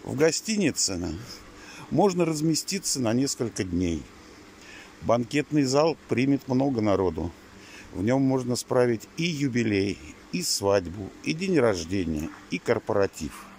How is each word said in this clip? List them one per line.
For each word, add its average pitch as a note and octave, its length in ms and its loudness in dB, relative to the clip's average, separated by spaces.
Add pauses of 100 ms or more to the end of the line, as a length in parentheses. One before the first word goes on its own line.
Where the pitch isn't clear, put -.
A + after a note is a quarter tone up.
В A#2 120 -6
гостинице C#3+ 960 0 (760)
можно F3 340 2
разместиться D#3+ 760 -2
на A2+ 120 2
несколько B2 520 -2
дней. F2 360 0 (1000)
Банкетный C3 640 0
зал C#3+ 340 4 (100)
примет C3 400 2
много C3 320 2
народу. F#2 540 0 (580)
В F#2 100 -6
нем B2 200 2
можно C3 340 0
справить B2 600 2
и D#3+ 80 0
юбилей, A#2 760 0 (320)
и F2+ 100 -4
свадьбу, G2 680 0 (160)
и C#3+ 80 -2
день F3 260 2
рождения, F2 720 0 (200)
и F3+ 100 -4
корпоратив. - 880 -2 (140)